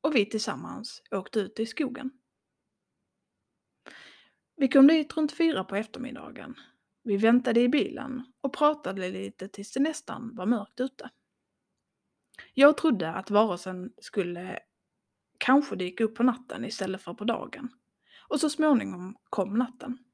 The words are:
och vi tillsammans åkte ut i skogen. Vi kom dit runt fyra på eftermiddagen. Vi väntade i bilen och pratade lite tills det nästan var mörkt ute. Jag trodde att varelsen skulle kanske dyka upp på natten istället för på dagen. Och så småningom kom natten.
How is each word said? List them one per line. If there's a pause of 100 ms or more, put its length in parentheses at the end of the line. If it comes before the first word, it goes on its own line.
och
vi
tillsammans
åkte
ut
i
skogen. (2500)
Vi
kom
dit
runt
fyra
på
eftermiddagen. (480)
Vi
väntade
i
bilen
och
pratade
lite
tills
det
nästan
var
mörkt
ute. (1400)
Jag
trodde
att
varelsen
skulle (800)
kanske
dyka
upp
på
natten
istället
för
på
dagen. (600)
Och
så
småningom (140)
kom
natten. (160)